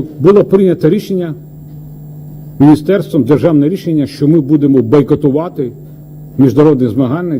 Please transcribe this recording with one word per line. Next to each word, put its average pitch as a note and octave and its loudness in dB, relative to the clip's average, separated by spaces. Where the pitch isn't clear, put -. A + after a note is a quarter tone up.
було F#3+ 4
прийнято F#3 2
рішення F3+ -4
міністерством, D3+ 2
державне C#3+ 2
рішення, D#3+ -4
що C#3+ -4
ми E3 4
будемо C#3 2
бойкотувати C#3+ -2
міжнародні C3 2
змагання, C#3 -4